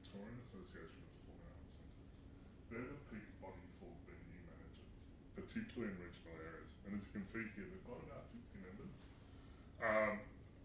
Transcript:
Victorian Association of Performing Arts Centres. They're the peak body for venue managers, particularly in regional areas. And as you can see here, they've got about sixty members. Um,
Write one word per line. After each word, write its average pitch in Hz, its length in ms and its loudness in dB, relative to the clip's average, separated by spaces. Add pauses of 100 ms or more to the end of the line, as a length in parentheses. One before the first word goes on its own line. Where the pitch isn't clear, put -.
Victorian 113 400 -4
Association 92 560 -6
of - 240 -8
Performing - 240 -8 (160)
Arts - 160 -8
Centres. - 480 -8 (480)
They're 127 160 2
the 143 120 -2 (120)
peak 101 160 -4 (160)
body 92 320 -6
for 87 160 -6 (160)
venue - 400 -8
managers, - 640 -8 (240)
particularly 107 560 2
in 90 80 0
regional 82 400 -6
areas. 80 480 -6
And 101 80 6
as 101 80 2
you - 80 -6
can 101 160 2
see 113 160 4 (120)
here, 95 120 -2
they've 95 200 -6
got 120 160 -2
about - 240 -4
sixty 226 320 -6
members. - 560 -6 (640)
Um, 107 400 12 (440)